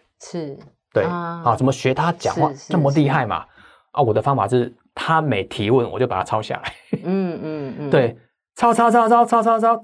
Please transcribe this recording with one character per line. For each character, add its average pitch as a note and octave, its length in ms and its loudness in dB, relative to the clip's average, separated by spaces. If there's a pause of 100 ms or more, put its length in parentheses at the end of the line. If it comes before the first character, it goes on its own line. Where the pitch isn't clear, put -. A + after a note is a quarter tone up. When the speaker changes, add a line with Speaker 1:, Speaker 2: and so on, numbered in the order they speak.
(200)
Speaker 1:
是。 D3 340 -10 (380)
Speaker 2:
对， G#2 120 2
Speaker 1:
啊。 F3 420 -6
Speaker 2:
啊， A2+ 100 2
怎 C3 80 -2
么 C3+ 80 2
学 C3 220 -2
他 E3 180 -2
讲 - 220 -6
话 D3+ 160 0
Speaker 1:
是， C3+ 60 -12
是， - 180 -14
Speaker 2:
这 - 20 2
么 C#3 140 2
厉 C#3+ 180 2
害 C#3 160 0
嘛？ F2+ 160 -4
Speaker 1:
是。 - 60 -16 (460)
Speaker 2:
啊， - 100 0
我 A2+ 100 2
的 A2 80 2
方 C#3 140 0
法 G#2+ 140 0
是 A#2+ 260 0 (180)
他 D#3+ 300 -2
每 G#2+ 220 0
提 G#2 260 -4
问 A#2+ 180 2
我 E2+ 120 -6
就 - 40 2
把 F#2 120 -2
它 F#2 80 0
抄 A2 180 -4
下 - 220 -8
来。 - 80 -8 (320)
Speaker 1:
嗯， F3+ 360 -2
嗯， D3 380 -8
嗯。 D3 120 -6
Speaker 2:
<laughs> - 0 -
对， B2+ 260 2 (400)
抄， A#3 180 4
抄， A#3 160 4
抄， A3+ 180 4
抄， A#3 160 6
抄， A#3 160 2
抄， A3+ 200 2
抄， A3+ 240 2